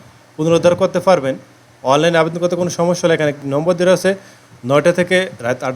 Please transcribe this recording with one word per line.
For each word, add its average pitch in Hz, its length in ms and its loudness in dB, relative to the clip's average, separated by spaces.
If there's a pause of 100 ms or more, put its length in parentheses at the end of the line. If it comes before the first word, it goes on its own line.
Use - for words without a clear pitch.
(360)
পুনরুদ্ধার 165 400 2
করতে 180 320 0
পারবেন। 135 280 2 (480)
অনলাইনে 151 380 2
আবেদন 165 200 -2
করতে 175 140 0
কোনো 175 140 -2
সমস্যা 170 360 -2
হলে 165 80 2
এখানে 151 160 0
একটি 143 160 -8 (100)
নম্বর 165 180 0
দেওয়া 180 200 2
আছে, 185 180 0 (540)
নয়টা 143 340 2
থেকে 180 180 0 (280)
রাত 127 180 -4
আট 127 120 -6